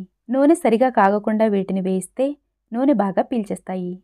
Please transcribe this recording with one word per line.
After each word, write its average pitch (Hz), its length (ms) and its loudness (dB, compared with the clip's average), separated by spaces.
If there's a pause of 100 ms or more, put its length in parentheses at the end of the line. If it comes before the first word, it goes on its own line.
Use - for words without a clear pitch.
(300)
నూనె 285 260 4
సరిగా 240 340 2
కాగకుండా 214 580 2
వీటిని 190 340 -2
వేయిస్తే 190 440 -4 (460)
నూనె 269 220 0
బాగా 196 280 0
పీల్చేస్తాయి. 190 680 -6 (140)